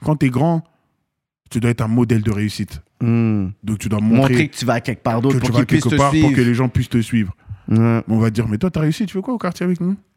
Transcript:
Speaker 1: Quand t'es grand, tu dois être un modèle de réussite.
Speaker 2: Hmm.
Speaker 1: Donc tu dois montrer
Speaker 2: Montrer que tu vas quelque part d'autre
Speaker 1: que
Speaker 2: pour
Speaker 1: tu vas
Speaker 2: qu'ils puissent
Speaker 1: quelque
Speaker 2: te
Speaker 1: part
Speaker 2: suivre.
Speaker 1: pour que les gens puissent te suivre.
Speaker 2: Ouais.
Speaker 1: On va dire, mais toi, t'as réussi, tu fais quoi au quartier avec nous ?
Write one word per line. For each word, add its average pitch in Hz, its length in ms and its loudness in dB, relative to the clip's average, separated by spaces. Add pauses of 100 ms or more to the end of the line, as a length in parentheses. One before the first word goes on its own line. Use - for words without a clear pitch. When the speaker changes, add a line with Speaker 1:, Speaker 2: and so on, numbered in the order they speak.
Speaker 1:
Quand 156 120 0
t'es 139 140 0
grand, 156 340 0 (840)
tu 117 100 -4
dois 117 120 2
être 117 100 -2
un 113 60 -2
modèle 117 340 2
de 107 100 -2
réussite. 104 500 -6 (200)
Speaker 2:
Hmm. 113 480 0 (140)
Speaker 1:
Donc 104 160 -4
tu - 100 -6
dois 104 100 -2
montrer 120 340 4
Speaker 2:
Montrer 117 160 2
que - 80 -20
tu 123 80 -6
vas 120 160 0
quelque - 200 -6
part 117 200 -2
d'autre 135 140 2
Speaker 1:
que 127 40 0
Speaker 2:
pour 127 100 0
Speaker 1:
tu 117 40 0
vas 113 60 2
Speaker 2:
qu'ils 127 80 2
puissent 156 160 2
Speaker 1:
quelque 127 120 0
Speaker 2:
te 143 40 2
Speaker 1:
part 139 120 4
Speaker 2:
suivre. 156 160 4
Speaker 1:
pour 139 80 2
que 127 60 4
les 120 120 2
gens 127 160 0
puissent 127 200 -2
te 120 120 0
suivre. 110 340 -2 (320)
Speaker 2:
Ouais. 113 400 2
Speaker 1:
On 113 120 0
va 113 100 2
dire, 110 180 -2
mais 107 100 -4
toi, 185 120 -2
t'as 160 120 -4
réussi, 160 240 -2
tu - 80 -8
fais 190 80 -6
quoi 254 120 -6
au 233 60 -4
quartier 175 260 -6
avec 180 160 0
nous ? 185 140 -2 (200)